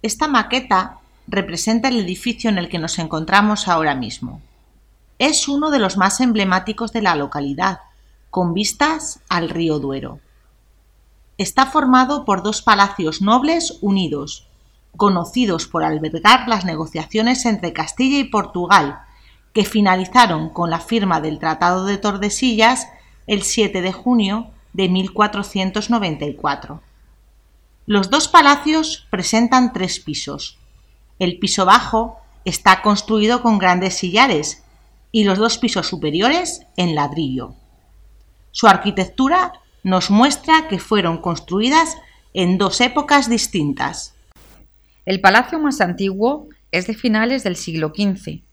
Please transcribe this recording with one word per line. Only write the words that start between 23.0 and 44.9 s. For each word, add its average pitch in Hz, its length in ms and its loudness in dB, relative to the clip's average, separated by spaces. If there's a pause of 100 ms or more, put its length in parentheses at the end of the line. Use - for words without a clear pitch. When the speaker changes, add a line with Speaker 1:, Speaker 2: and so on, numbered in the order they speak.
Speaker 1:
el 202 160 -2
siete 202 400 0
de 185 100 -2
junio 220 560 0 (240)
de 190 160 0
mil 190 240 0
cuatrocientos 202 800 -2
noventa 170 340 -2
y 143 100 -8
cuatro. 143 480 -8 (1040)
Los 202 240 0
dos 311 180 2
palacios 311 840 4
presentan 233 640 0
tres 180 260 -6
pisos. - 600 -10 (600)
El 175 200 -2
piso 190 280 0
bajo 226 540 4 (240)
está 185 380 4
construido 214 600 2
con 226 160 4
grandes 180 360 2
sillares 185 680 0 (480)
y 214 140 2
los 190 140 2
dos 220 200 0
pisos 202 300 -2
superiores 202 760 -2 (140)
en 175 180 0
ladrillo. 143 600 -4 (1000)
Su - 160 6
arquitectura 262 840 2 (300)
nos 185 280 0
muestra 294 580 4
que - 100 -4
fueron 170 400 -2
construidas 233 800 0 (360)
en 180 260 0
dos 190 220 0
épocas 277 480 2
distintas. 151 840 -4 (880)